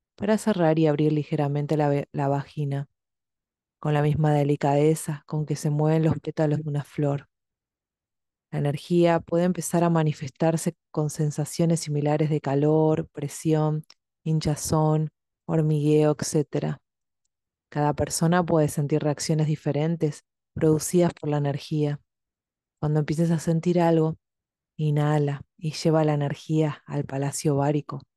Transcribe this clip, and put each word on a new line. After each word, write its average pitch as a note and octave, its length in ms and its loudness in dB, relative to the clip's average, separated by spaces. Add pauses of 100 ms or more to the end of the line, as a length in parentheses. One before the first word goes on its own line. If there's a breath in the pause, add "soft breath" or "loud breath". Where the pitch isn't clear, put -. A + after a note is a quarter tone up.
(160)
para G#3+ 220 0
cerrar F3 420 2
y D#3+ 80 4
abrir D3+ 260 2
ligeramente D3 640 -2
la D3 100 2
ve-, C#3+ 240 -2
la C#3+ 160 -4
vagina, C#3 640 -4 (920)
con D3+ 140 -2
la D3 80 2
misma D3+ 320 2
delicadeza D3 920 2
con D#3 200 -6
que D3 100 -4
se D3+ 140 -4
mueven D#3 340 2
los D3+ 160 2
pétalos D#3 440 -2
de D3+ 60 -8
una C#3+ 140 -4
flor. C#3+ 460 -4 (1200)
La D3+ 80 -6
energía E3 600 2
puede E3+ 240 0
empezar F3 400 0
a E3+ 60 2
manifestarse D#3+ 880 0 (160)
con D3+ 180 -2
sensaciones D#3+ 720 -2
similares D3 480 0
de D3+ 120 -2
calor, D#3 680 2
presión, D#3 760 -2 (380)
hinchazón, D#3 840 0 (360)
hormigueo, D3+ 720 2
etcétera. D3+ 640 -4 (880)
Cada D3 220 0
persona E3 500 0
puede D#3+ 240 2
sentir D3 360 -2
reacciones D#3 420 -2
diferentes D#3 760 -2 (300)
producidas D#3+ 600 2
por - 160 -8
la D3 80 -2
energía. D3 640 -2 (800)
Cuando D3+ 200 0
empieces D#3 300 0
a E3 80 2
sentir E3+ 420 0
algo, E3 380 2 (580)
inhala D3 680 0 (120)
y D#3 180 -8
lleva D#3+ 300 2
la D3+ 120 2
energía D3 720 -2
al C#3+ 180 -6
palacio C#3 480 -4
ovárico, C#3 480 -2 (160)